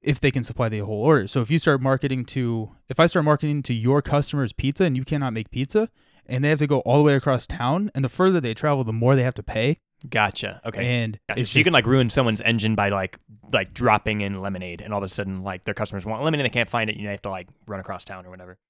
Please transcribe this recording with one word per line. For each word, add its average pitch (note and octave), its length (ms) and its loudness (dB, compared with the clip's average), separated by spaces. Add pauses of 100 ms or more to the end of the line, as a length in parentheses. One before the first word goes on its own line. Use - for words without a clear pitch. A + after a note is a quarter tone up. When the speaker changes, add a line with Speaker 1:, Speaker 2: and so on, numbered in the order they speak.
Speaker 1:
If C#3+ 160 0
they C3+ 140 2
can B2+ 100 -4
supply A#2+ 280 -4
the G#2+ 100 -6
whole G#2 240 -4
order. C3+ 240 4
So C3 120 -2
if A2+ 120 -2
you E3 80 2
start C3+ 220 2
marketing C3 440 0
to, A#2 440 -4 (180)
if C3 100 -4
I E3 80 6
start E3 200 2
marketing D3 380 2
to B2+ 100 -2
your B2+ 280 2
customers C#3+ 500 -2
pizza C#3 320 -2
and C3+ 120 2
you C3 80 -4
cannot C#3 300 -2
make A2 180 -8
pizza, E3+ 360 0 (380)
and B2+ 180 -2
they D3 60 4
have D3+ 100 2
to D3 80 2
go C#3 120 4
all B2+ 180 4
the D3+ 40 8
way D3 120 8
across C3 300 2
town, E3 480 -2
and C3+ 120 -2
the B2+ 40 -2
further F#3 320 4
they A#2 140 -2
travel, C#3+ 300 0
the A2 80 -2
more A#2 240 4
they B2+ 80 4
have B2+ 100 -2
to - 80 -12
pay. B2 360 -2 (300)
Speaker 2:
Gotcha. G#2 560 -2
Okay. G#2 220 -4
Speaker 1:
And A#2 320 -2 (100)
Speaker 2:
Gotcha. G#2+ 120 -2
Speaker 1:
it's A#2 100 -2
Speaker 2:
So - 80 2
you - 60 4
can, F3 80 4
Speaker 1:
just - 20 2
Speaker 2:
like, A#2 120 6
ruin B2+ 220 4
someone's A2+ 340 2
engine A2 340 2
by, G2+ 140 2
like, F#2+ 280 -4 (340)
like, G2+ 220 -2
dropping G#2+ 460 2
in G2 200 -4
lemonade, F#2 400 -8
and G#2+ 140 -8
all G2+ 40 -2
of G2 60 -2
a F#2+ 40 -6
sudden, F#2+ 340 -6
like, F#2+ 220 -8
their G#2 100 -6
customers G2+ 320 -6
want A2 160 -6
lemonade, D3+ 220 0
they A#2+ 60 0
can't A#2+ 180 -2
find A2+ 200 -2
it, A2 80 -8
and G#2 80 -10
they G2+ 60 -6
have G2+ 120 -10
to, G2+ 80 -8
like, F#2 180 -10 (180)
run G2 140 -8
across F#2 240 -12
town F#2 220 -16
or F2+ 40 -20
whatever. F#2 280 -20 (120)